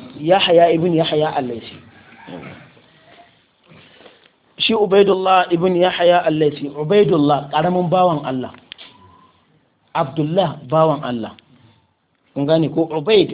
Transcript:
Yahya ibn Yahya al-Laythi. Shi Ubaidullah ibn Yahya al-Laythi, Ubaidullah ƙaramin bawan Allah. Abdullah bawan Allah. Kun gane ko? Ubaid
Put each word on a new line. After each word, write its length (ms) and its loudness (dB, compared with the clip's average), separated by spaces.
Yahya 560 4
ibn 180 0
Yahya 420 0
al-Laythi. 400 -8
Shi 160 -2
Ubaidullah 760 2
ibn 240 0
Yahya 520 2
al-Laythi, 480 -2
Ubaidullah 760 0
ƙaramin 380 0
bawan 380 0
Allah. 240 -6
Abdullah 720 -2
bawan 360 2
Allah. 300 -8
Kun 100 -2
gane 240 2
ko? 220 -2
Ubaid 420 0